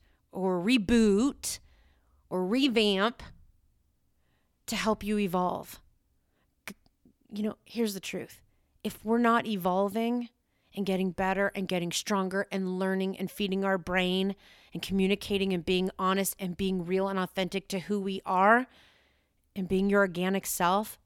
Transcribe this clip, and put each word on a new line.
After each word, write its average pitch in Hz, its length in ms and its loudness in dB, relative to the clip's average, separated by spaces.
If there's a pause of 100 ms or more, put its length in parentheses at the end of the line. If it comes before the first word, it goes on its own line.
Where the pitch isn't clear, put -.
(320)
or 185 300 -2
reboot 226 1000 2 (720)
or 185 160 -2
revamp 220 760 2 (1500)
to 220 100 -4
help 208 260 -2
you 208 140 -2
evolve? 180 640 -2 (880)
C-, - 60 -12 (580)
you 208 100 -4
know, 214 220 -4
here's 220 280 -2
the 196 60 -10
truth. - 420 -10 (400)
If - 220 -8
we're 220 140 2
not 233 280 4
evolving 208 840 0 (440)
and 196 120 -4
getting 190 260 0
better 190 440 0
and 190 120 -4
getting 175 240 -2
stronger 196 640 -2
and 185 260 -2
learning 190 380 0
and 190 120 -4
feeding 196 360 -2
our 190 120 2
brain 185 600 0 (360)
and 170 80 -8
communicating 190 680 0
and 175 140 -2
being 185 240 0 (100)
honest 190 400 0
and 180 160 -6
being 185 300 -2
real 190 240 0
and 190 100 -2
authentic 185 500 -4
to 190 100 -4
who 202 200 -2
we 190 260 -4
are 208 420 6 (880)
and 185 140 -6
being 190 200 2
your 202 120 4
organic 190 440 0
self, 190 600 0